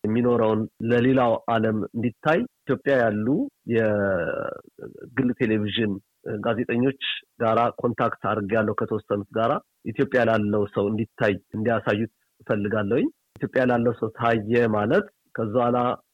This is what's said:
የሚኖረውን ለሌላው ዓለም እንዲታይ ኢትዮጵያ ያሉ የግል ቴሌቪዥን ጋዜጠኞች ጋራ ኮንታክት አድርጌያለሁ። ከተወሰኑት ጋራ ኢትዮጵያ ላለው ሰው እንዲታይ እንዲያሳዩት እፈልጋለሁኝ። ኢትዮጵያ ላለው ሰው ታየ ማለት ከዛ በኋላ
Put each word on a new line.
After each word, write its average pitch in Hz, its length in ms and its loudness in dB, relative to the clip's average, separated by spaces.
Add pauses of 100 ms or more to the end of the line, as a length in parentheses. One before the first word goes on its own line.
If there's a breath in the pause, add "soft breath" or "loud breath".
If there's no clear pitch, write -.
የሚኖረውን 113 580 2 (220)
ለሌላው 120 500 4 (140)
ዓለም 110 380 0
እንዲታይ 123 540 -2 (180)
ኢትዮጵያ - 400 -2
ያሉ 110 300 0 (420)
የግል 104 1700 -2
ቴሌቪዥን 107 580 0 (480)
ጋዜጠኞች 120 600 -2 (380)
ጋራ 113 200 2 (160)
ኮንታክት 117 500 -2
አድርጌያለሁ። 107 500 0
ከተወሰኑት 104 580 -4
ጋራ 113 180 0 (340)
ኢትዮጵያ 127 400 0
ላለው 107 420 2
ሰው 101 200 -2
እንዲታይ 110 460 -2 (200)
እንዲያሳዩት 110 580 -2 (260)
እፈልጋለሁኝ። 107 680 -2 (260)
ኢትዮጵያ 131 320 -2
ላለው 120 280 2
ሰው 113 200 -4
ታየ 117 380 0 (160)
ማለት 110 380 2 (280)
ከዛ 110 220 -4
በኋላ 123 240 2 (340)